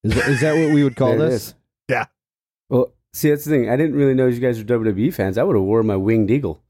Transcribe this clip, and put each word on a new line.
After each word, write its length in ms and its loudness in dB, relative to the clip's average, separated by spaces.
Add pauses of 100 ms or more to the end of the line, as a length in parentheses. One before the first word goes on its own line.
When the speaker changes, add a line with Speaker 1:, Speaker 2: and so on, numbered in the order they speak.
Speaker 1:
Is 120 -2
that, 140 0
is 120 0
that 160 0
what 160 2
we 100 4
would 140 0
call 140 0
Speaker 2:
<laughs> 80 0
There 80 2
it 40 0
Speaker 1:
this? 180 -4
Speaker 2:
is. 60 -20 (360)
Speaker 3:
Yeah. 160 -2 (640)
Speaker 2:
Well, 240 0 (180)
see, 160 0
that's 160 0
the 60 -6
thing. 180 2
I 80 0
didn't 200 0
really 180 2
know 120 2
you 140 0
guys 160 0
were 80 -10
W 260 0
W 160 0
E 40 -2
fans. 260 -4
I 60 2
would 140 0
have 80 2
worn 220 2
my 100 0
Winged 340 2
Eagle 400 -2